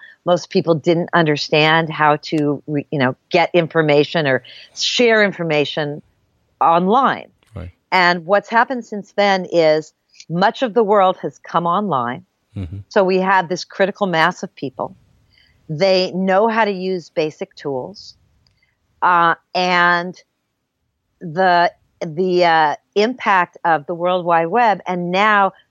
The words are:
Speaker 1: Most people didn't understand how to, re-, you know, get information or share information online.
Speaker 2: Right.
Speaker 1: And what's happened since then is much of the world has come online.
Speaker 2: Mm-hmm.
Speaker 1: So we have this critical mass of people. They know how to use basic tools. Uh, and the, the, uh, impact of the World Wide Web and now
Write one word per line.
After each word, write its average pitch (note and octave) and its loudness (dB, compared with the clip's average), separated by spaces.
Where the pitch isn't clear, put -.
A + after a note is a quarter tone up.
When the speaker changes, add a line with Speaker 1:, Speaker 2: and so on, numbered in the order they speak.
Speaker 1:
Most F3 -2
people E3 0
didn't E3+ 0
understand D#3 2
how D3+ 2
to, D3 -2
re-, D3 -4
you D3+ -2
know, C3 0
get E3+ 2
information D3+ 2
or B2+ 0
share A3+ 2
information D3+ -2
online. F3 2
Speaker 2:
Right. F2 -12
Speaker 1:
And F3 2
what's G3 0
happened A#3+ 0
since G3+ -12
then G3 0
is D#3 0
much F#3 -2
of A3 -4
the A#3 2
world F#3+ 2
has D#3 -10
come F3 -4
online. E3+ -4
Speaker 2:
Mm-hmm. F#2+ -10
Speaker 1:
So G3 2
we F#3+ 0
have F#3 0
this - -6
critical G3 -2
mass E3+ 0
of F#3 -14
people. - -10
They F#3 0
know F#3+ 0
how A3 0
to G#3 -2
use F#3 -6
basic D#3 -6
tools. C#3+ -10
Uh, E3+ 2
and F3 0
the, F3 0
the, F3 0
uh, D#3+ 2
impact G3+ 0
of D#3 0
the F3+ -6
World F3+ -2
Wide E3 0
Web G#3 0
and F3 -4
now G3+ 2